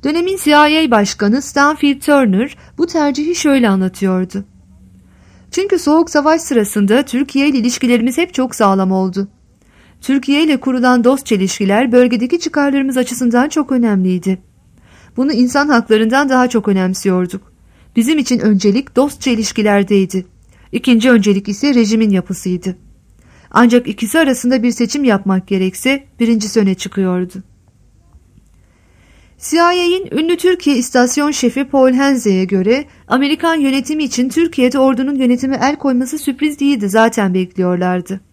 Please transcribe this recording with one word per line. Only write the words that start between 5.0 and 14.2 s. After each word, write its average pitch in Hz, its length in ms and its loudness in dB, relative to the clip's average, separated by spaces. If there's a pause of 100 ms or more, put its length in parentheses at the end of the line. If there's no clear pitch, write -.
"Çünkü 381 280 0
Soğuk 311 320 2
Savaş 311 300 2
sırasında 214 640 0
Türkiye 277 460 -2
ile 269 100 0
ilişkilerimiz 240 600 0
hep 349 160 -4
çok 254 200 -4
sağlam 190 380 2
oldu. 190 360 -2 (720)
Türkiye 277 440 0
ile 302 120 0
kurulan 254 480 0
dost 269 220 2
çelişkiler 202 680 0
bölgedeki 247 480 2
çıkarlarımız 277 560 -2
açısından 247 520 0
çok 302 240 -4
önemliydi. 190 680 0 (760)